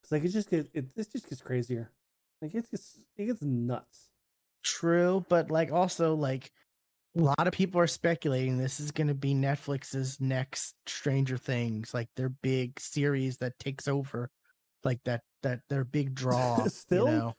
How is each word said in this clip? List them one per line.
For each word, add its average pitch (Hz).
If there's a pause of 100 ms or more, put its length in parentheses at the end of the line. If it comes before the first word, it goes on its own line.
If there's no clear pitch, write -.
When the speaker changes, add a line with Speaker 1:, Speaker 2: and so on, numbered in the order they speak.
Speaker 1:
It's -
like, 151
it 180
just 202
gets, 156
it, 135 (100)
it 220
just -
gets -
crazier. 120 (500)
Like, 156
it 233
gets, - (180)
it 202
gets 233
nuts. 123 (520)
Speaker 2:
True, 175
but, 165
like, 160
also, 170
like, 135 (640)
a 170
lot 147
of 180
people 185
are 170
speculating 131
this 131
is 147
gonna 147
be 139
Netflix's 135
next 131 (120)
Stranger 135
Things, 117
like, 117
their 131
big 131
series 139
that 127
takes 139
over, 135 (540)
like, 127
that, 120 (180)
that, 123
their 135
big 139
Speaker 1:
<laughs> -
Speaker 2:
draw, 123
you 208
Speaker 1:
Still, 190
Speaker 2:
know? 120